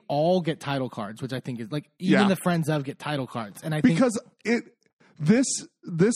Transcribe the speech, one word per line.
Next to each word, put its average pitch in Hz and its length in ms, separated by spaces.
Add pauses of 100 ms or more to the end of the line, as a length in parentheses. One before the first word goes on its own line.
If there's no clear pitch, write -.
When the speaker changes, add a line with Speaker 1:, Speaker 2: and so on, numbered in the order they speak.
Speaker 1:
all 165 360
get 156 180
title 135 280
cards, 110 320
which 127 120
I 127 80
think 123 180
is, 113 140
like, 147 260
even 151 240
Speaker 2:
Yeah. - 60
Speaker 1:
the 190 80
Friends 165 320
of 151 160
get 139 160
title 143 260
cards. 107 380
And 160 100
I - 60
think 226 160
Speaker 2:
Because 233 240 (240)
it, 226 180 (560)
this, 220 280 (360)
this 196 340